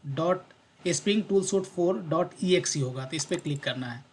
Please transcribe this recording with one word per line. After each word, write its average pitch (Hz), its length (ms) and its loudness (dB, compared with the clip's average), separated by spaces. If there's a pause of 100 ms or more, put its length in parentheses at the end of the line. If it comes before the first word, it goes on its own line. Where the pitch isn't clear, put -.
dot, 165 380 0 (440)
Spring 202 440 2
Tool 196 220 4
Suite 190 260 0
four 175 160 4 (160)
dot 175 240 0 (100)
E 180 160 4
X - 180 -2
E 143 40 0
होगा, 131 240 -4
तो 165 100 -8
इस 147 100 -4
पर 175 140 -2
click 143 240 -4
करना 127 240 -4
है। 120 260 -10